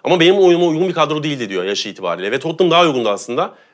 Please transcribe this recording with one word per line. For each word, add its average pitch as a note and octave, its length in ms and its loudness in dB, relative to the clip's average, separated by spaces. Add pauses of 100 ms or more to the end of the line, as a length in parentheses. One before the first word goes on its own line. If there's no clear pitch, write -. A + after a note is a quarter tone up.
Ama E3 160 2
benim F#3 200 4
oyunuma F3 260 4
uygun E3+ 240 0
bir E3+ 40 -6
kadro D3+ 300 -2
değildi C3+ 260 -6
diyor F#2 140 -4
yaşı G2+ 260 -4
itibariyle. F2+ 420 -6
Ve C3+ 80 -4
Tottenham E3+ 320 0
daha E3+ 100 4
uygundu C3 280 0
aslında. A#2+ 460 -4 (180)